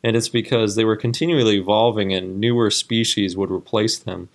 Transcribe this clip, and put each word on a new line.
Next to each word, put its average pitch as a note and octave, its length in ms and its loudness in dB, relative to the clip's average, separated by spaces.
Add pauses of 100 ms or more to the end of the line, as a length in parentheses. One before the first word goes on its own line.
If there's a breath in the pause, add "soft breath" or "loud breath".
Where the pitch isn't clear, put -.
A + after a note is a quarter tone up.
And A#2 140 2
it's A#2 120 0
because A2+ 460 0
they A2 80 2
were A2 140 2
continually A#2+ 600 0
evolving G#2 560 2
and F#2 260 -4
newer A#2 300 2
species G#2 680 -2
would G2 120 -2
replace G#2+ 480 -2
them. F2+ 380 -10